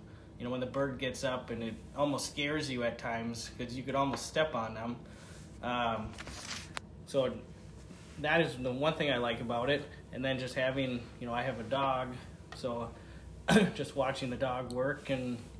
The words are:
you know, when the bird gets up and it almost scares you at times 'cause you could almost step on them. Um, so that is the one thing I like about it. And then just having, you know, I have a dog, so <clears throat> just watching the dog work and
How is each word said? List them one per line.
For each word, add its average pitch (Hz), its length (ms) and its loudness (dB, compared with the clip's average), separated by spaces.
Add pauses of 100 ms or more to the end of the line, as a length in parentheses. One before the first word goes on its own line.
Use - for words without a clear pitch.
(400)
you 120 60 -6
know, 123 60 -2
when 127 100 0
the 123 40 -2
bird 135 340 0
gets 127 260 -2
up 127 240 0
and 117 140 -2
it 110 100 -2 (240)
almost 139 340 2
scares 147 380 0
you 120 140 0
at 117 140 2
times 117 600 -2
'cause 120 160 -4
you 127 100 -4
could 135 120 0
almost 139 300 2
step 156 300 2
on 110 180 -2
them. 117 220 -4 (680)
Um, 117 460 2 (1000)
so 127 260 4 (880)
that 151 220 8
is 135 160 4
the 127 140 0
one 147 240 4
thing 147 160 4
I 123 60 4
like 120 240 2
about 120 280 2
it. 143 140 4 (300)
And 131 120 -2
then 131 140 2
just 127 160 -4
having, 131 440 2 (220)
you 120 60 -4
know, 117 60 -2
I 120 100 2
have 123 180 -2
a - 20 -4
dog, 131 460 2 (460)
so 117 340 -2 (580)
<clears throat> 208 280 8
just - 200 -4
watching 135 340 2
the 123 60 -2
dog 123 380 0
work 139 360 0
and 127 280 0 (220)